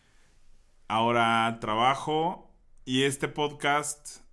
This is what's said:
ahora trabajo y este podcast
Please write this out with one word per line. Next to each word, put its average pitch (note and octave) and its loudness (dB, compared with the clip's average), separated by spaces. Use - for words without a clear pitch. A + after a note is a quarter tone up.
ahora A#2 2
trabajo C3+ -2
y C3 0
este C#3 -2
podcast D3 -4